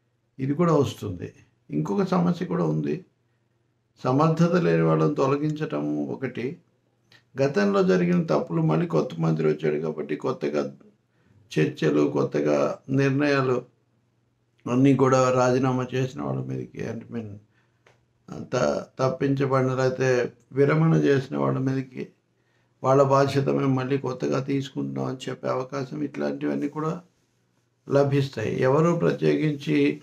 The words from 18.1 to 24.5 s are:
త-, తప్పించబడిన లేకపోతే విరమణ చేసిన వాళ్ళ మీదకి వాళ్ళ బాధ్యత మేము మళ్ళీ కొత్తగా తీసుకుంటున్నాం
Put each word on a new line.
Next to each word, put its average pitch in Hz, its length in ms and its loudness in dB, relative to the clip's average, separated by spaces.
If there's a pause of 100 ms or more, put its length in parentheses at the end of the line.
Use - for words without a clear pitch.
త-, - 520 -2 (140)
తప్పించబడిన 131 720 0
లేకపోతే 127 600 0 (180)
విరమణ 156 440 4
చేసిన 143 420 2
వాళ్ళ 135 220 0
మీదకి 131 480 -4 (760)
వాళ్ళ 135 200 6
బాధ్యత 139 460 2
మేము 139 240 2
మళ్ళీ 131 240 0
కొత్తగా 135 420 -2
తీసుకుంటున్నాం 135 640 -4